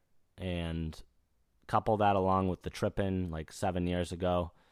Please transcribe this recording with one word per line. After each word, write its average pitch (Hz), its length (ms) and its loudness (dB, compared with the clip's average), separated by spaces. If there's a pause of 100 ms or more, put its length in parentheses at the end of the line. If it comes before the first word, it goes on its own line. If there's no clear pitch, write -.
(380)
And 82 640 -4 (640)
couple 110 320 2
that 101 180 6
along 95 320 4
with 87 140 -4
the - 80 -6
tripping, 95 600 -2
like, 80 200 -8
seven 90 360 -2
years 87 260 0
ago, 87 400 0 (180)